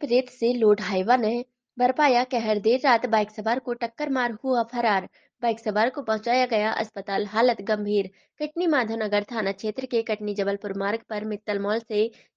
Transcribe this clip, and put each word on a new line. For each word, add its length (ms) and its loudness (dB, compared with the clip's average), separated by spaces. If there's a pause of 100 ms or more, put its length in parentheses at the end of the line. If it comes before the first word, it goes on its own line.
रेत 240 2
से 240 0
लोड 280 4
हाईवा 360 2
ने 260 0 (340)
बरपाया 480 4
कहर। 340 0
देर 200 2
रात 280 2
बाइक 240 2
सवार 280 -2
को 160 -4
टक्कर 360 -6
मार 200 -2 (120)
हुआ 220 2
फरार। 420 0 (340)
बाइक 180 0
सवार 300 0
को 120 -8
पहुंचाया 440 0
गया 280 0
अस्पताल, 520 -4
हालत 380 2
गंभीर। 460 0 (300)
कटनी 280 -4
माधवनगर 580 0
थाना 280 -4
क्षेत्र 320 -6
के 180 0
कटनी 320 -4
जबलपुर 400 -2
मार्ग 340 -4
पर 160 -6
मित्तल 340 -4
मॉल 220 -2
से 280 -2 (280)